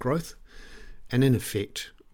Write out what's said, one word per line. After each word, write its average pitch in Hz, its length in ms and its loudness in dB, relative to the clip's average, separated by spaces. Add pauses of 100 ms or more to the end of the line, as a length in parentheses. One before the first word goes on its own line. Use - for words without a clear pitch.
growth, 156 340 0 (760)
and 123 100 6
in 131 140 8
effect - 560 -4 (220)